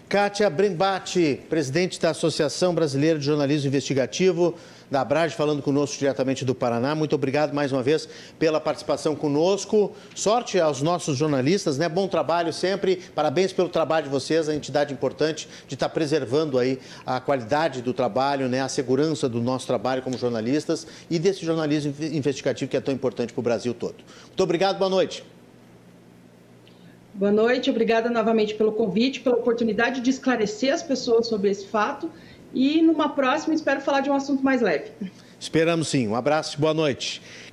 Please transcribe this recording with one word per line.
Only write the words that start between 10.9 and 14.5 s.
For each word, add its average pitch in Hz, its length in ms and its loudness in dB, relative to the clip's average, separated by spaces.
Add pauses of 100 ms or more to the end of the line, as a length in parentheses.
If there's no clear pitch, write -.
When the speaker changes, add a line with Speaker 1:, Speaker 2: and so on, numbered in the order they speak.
Speaker 1:
jornalistas, 147 600 2
né? 170 100 0
Bom 180 200 0
trabalho 165 440 0
sempre. 185 480 0 (140)
Parabéns 156 400 0
pelo 185 160 2
trabalho 156 360 0
de 139 40 -10
vocês, 151 400 0
a 151 60 -2